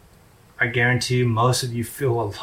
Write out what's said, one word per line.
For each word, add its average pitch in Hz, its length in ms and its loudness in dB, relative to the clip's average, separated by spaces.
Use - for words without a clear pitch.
I 127 60 0
guarantee 120 520 2
you 123 80 4
most 120 360 2
of 120 100 -6
you 117 120 -4
feel 120 360 -2
a 104 120 -4